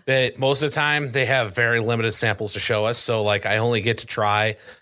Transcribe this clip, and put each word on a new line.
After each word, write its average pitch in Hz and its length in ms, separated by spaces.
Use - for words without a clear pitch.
that 131 320
most 135 240
of 147 80
the - 60
time 147 340
they 131 140
have 123 320
very 117 240
limited 113 320
samples 107 400
to 101 80
show 107 240
us. 117 140
So, 110 260
like, 104 220
I 104 100
only 113 240
get 110 180
to - 80
try 104 480